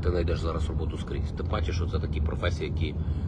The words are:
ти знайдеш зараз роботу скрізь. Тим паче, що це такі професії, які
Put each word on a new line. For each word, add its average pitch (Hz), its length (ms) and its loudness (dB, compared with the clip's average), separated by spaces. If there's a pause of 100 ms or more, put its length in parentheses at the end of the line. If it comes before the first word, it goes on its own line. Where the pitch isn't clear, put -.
ти 78 60 4
знайдеш 78 300 2
зараз 80 300 0
роботу - 280 -2
скрізь. - 400 -2
Тим - 100 -2
паче, - 260 0
що 82 140 2
це - 120 0
такі 76 220 0
професії, 80 480 0
які 80 260 0 (320)